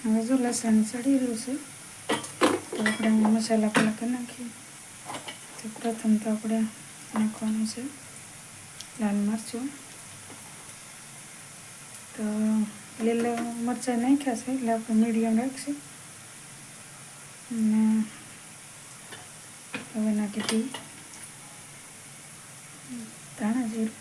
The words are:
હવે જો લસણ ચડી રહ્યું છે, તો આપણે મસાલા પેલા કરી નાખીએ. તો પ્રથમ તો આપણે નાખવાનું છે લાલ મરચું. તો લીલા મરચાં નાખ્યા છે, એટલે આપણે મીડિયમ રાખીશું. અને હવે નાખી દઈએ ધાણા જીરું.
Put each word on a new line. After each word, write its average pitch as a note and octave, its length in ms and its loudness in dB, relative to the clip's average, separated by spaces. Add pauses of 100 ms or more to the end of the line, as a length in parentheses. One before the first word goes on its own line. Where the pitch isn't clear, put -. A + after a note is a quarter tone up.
હવે A3 220 6
જો C4 80 6
લસણ A#3 500 6
ચડી B3+ 340 4
રહ્યું A#3+ 200 2
છે, B3 160 -2 (1160)
તો - 120 0
આપણે A3 260 4
મસાલા A3 600 6
પેલા G#3+ 220 4
કરી A#3 200 -2
નાખીએ. B3 360 -6 (1080)
તો A3 120 -8
પ્રથમ A3 480 2
તો A3 140 2
આપણે A3 300 2 (540)
નાખવાનું A3 520 2
છે A#3 160 -4 (1200)
લાલ G#3 140 4
મરચું. A3 520 2 (2500)
તો A3 80 -2 (800)
લીલા A#3 380 4
મરચાં A#3 560 0
નાખ્યા C4 360 4
છે, B3 180 -2
એટલે A#3+ 200 2
આપણે A3+ 220 2
મીડિયમ A3+ 440 6
રાખીશું. C4+ 380 0 (1700)
અને A3 520 6 (1900)
હવે G#3+ 180 2
નાખી G#3 280 0
દઈએ A3+ 280 2 (2750)
ધાણા A3+ 280 2
જીરું. A3 340 -2